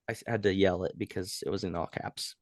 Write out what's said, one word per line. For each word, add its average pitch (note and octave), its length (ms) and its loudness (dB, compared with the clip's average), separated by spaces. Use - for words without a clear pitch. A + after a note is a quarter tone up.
I A#2 40 -2
s-, - 140 -6
had A2+ 180 0
to G2 100 6
yell F#2 300 6
it - 140 -2
because F#2+ 480 -6
it - 40 -4
was G2 140 -2
in F2 100 -2
all E2+ 120 -2
caps. - 560 -8